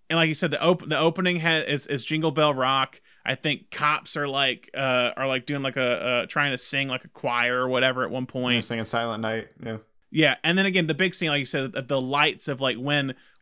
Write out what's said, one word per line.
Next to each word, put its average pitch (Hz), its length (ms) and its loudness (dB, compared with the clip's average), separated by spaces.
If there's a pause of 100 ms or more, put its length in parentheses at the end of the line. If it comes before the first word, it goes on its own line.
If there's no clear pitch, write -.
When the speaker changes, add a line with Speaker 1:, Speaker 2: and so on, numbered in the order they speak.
(100)
Speaker 1:
and 160 60 0
like 165 120 4
you 156 60 -2
said, 156 160 0
the 143 100 -2
op-, 175 280 2
the 151 100 0
opening 175 420 2
ha-, 160 260 2
is, 139 200 -2
is - 180 -4
Jingle 156 280 0
Bell 151 200 4
Rock. 131 480 0 (240)
I 131 120 0
think - 340 -4
cops - 460 0
are 143 120 -2
like, 135 460 -2
uh, 127 420 2
are 135 120 -2
like 131 180 -2
doing 139 160 -4
like 135 140 -4
a, 135 60 0 (220)
uh, 123 220 0
trying 143 260 0
to 123 60 -2
sing 139 300 -4
like 127 160 -6
a - 40 -20
choir 123 540 0
or 127 60 0
whatever 127 340 2
at - 80 -2
one 127 160 -4
point. 123 280 -2
Speaker 2:
They're 113 80 2
singing 113 220 -4
Silent 113 380 -2
Night. 110 260 -4 (160)
Yeah. 110 120 -6 (340)
Speaker 1:
Yeah. 151 320 4
And 170 160 2
then 196 80 4
again, 180 220 2
the 156 60 0
big 180 200 0
scene, 165 140 -2
like 143 120 0
you 131 60 -6
said, 135 260 -4
the, 135 100 -6
the 131 180 0
lights 143 480 0
of 131 120 -6
like 127 160 0
when, 139 380 -2 (280)